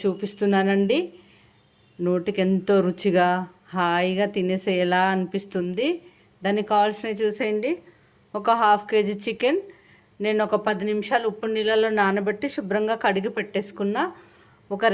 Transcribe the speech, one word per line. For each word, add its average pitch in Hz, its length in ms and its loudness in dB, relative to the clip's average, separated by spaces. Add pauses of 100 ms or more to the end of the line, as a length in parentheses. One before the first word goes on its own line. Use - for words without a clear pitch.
చూపిస్తున్నానండి. 196 960 0 (1080)
నోటికి 180 380 0
ఎంతో 190 300 2 (120)
రుచిగా, 180 420 2 (440)
హాయిగా 185 600 0
తినేసేలా 180 680 0 (140)
అనిపిస్తుంది. 185 720 -4 (540)
దానికి 202 320 -2
కావాల్సినవి 208 500 0
చూసేయండి. 214 500 -2 (600)
ఒక 226 280 2
హాఫ్ 208 320 4
కేజీ 208 320 2
చికెన్ 262 340 0 (680)
నేను 214 200 2
ఒక 214 220 0
పది 196 220 -2
నిమిషాలు 226 420 0
ఉప్పు 220 220 -6
నీళ్ళలో 220 360 2 (100)
నానబెట్టి 202 560 0
శుభ్రంగా 214 400 0 (100)
కడిగి 196 320 0
పెట్టేసుకున్నా. 208 680 -4 (720)
ఒక 214 160 0